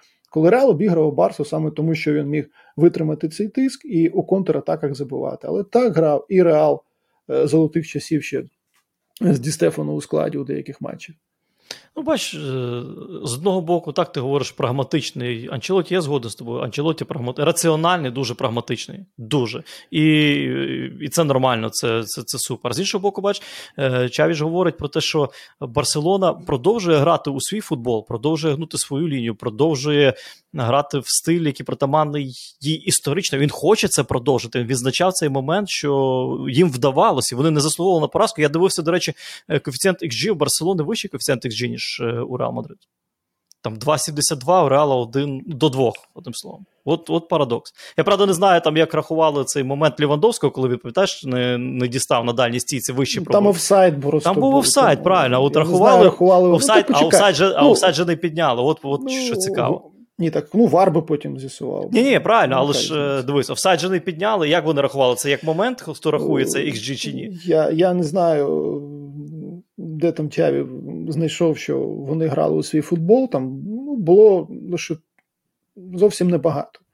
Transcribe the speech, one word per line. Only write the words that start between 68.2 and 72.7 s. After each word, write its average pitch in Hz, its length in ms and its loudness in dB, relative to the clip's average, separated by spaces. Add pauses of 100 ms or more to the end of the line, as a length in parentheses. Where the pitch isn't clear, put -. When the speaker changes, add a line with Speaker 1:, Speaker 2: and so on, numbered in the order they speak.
Speaker 1:
де 165 340 -4
там 156 180 -4
Чаві 143 360 0 (440)
знайшов, 156 480 -2
що 139 220 -4
вони 151 480 -4
грали 156 280 0
у 156 80 0
свій 156 180 -2